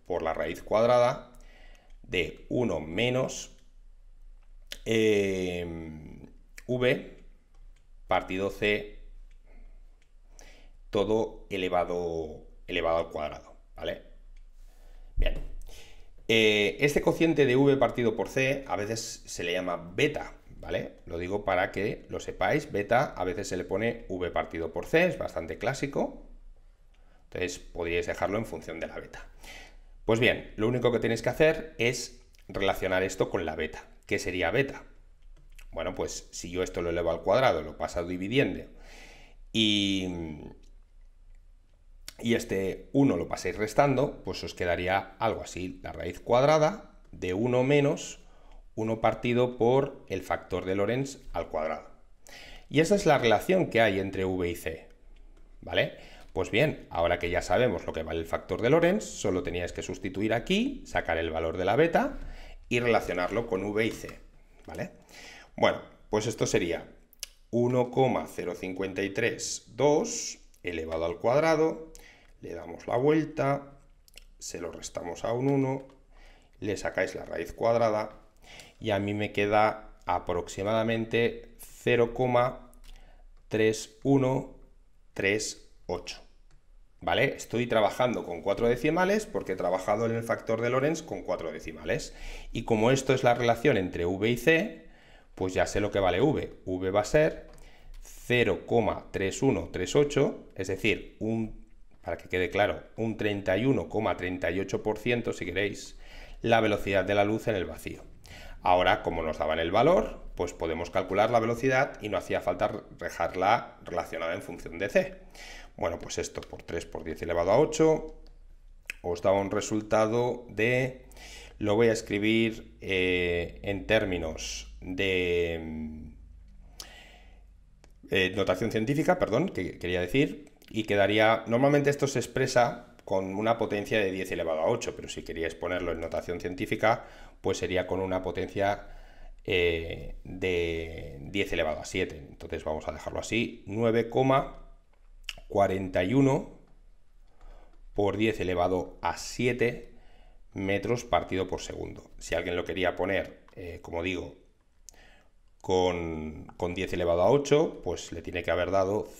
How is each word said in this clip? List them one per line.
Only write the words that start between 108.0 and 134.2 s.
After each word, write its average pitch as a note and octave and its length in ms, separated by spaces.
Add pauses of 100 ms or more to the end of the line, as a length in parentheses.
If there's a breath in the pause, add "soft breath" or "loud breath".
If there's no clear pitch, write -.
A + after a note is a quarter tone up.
Ahora, F2+ 420
como E2 200
nos D#2 160
daban D#2+ 220
el E2+ 100
valor, D#3+ 540 (100)
pues F2 180
podemos E2 380
calcular G2 400
la A#2+ 100
velocidad B2+ 640
y G#2+ 60
no F#2+ 100
hacía F#2 220
falta G2+ 420 (160)
dejarla F2+ 880
relacionada E2+ 500
en G2+ 80
función E2+ 360
de G2 100
C. F#3 260 (640 loud breath)
Bueno, E2+ 240
pues - 180
esto E2 220
por - 240
tres E2 200
por - 200
diez D#2+ 180
elevado E2+ 300
a B2 80
ocho D#3 560 (840)
os F2 220
da G2 80
un G2 220
resultado A2 960
de, B2 580 (520 loud breath)
lo G#2 180
voy A#2 100
a A2+ 60
escribir, A2 880
eh, F2+ 800
en F#2+ 240
términos F#2 920
de, F2+ 800
mm, D#2 480 (2000 loud breath)
eh, F#2 240
notación G2 380
científica, C#3 480
perdón, A2+ 300
que - 280
quería F2 220
decir, C3 520 (160)
y A2 140
quedaría, G#2 640
normalmente C#3 440
esto C#3 180
se C#3 100
expresa - 880
con F#2+ 320
una A2+ 200
potencia G#2 440
de F#2+ 100
diez F#2 220